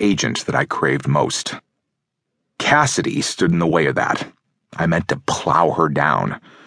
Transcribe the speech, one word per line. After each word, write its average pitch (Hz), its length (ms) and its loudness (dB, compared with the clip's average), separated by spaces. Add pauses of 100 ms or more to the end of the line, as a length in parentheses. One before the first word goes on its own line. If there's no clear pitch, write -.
agent 98 460 0
that 69 80 -2
I 65 100 0
craved 67 420 -2
most. - 480 -2 (1000)
Cassidy - 640 0
stood 87 320 0
in 85 60 2
the 85 60 2
way 80 200 2
of 67 100 0
that. - 320 -2 (480)
I 82 100 -2
meant 85 220 0
to - 200 -2
plow 80 440 2
her 82 160 2
down, 71 540 0 (260)